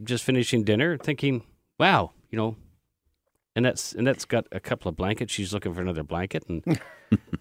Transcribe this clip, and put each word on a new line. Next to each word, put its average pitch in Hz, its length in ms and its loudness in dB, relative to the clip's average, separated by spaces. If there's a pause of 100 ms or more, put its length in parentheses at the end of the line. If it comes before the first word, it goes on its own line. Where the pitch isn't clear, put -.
just 117 220 -2
finishing 123 400 2
dinner, 123 320 4
thinking, 135 460 -2 (360)
"Wow, 151 340 4 (180)
you 107 80 -8
know," 110 180 -2 (1000)
Annette's, - 380 0
Annette's 127 320 0
got 117 260 0
a 92 80 -8
couple - 300 -4
of 80 60 -4
blankets. 104 360 -2
She's 98 220 -4
looking 95 180 -4
for 87 80 -6
another 87 220 -2
blanket, 85 440 -4
and 82 160 -4
<laughs> - 480 -4 (300)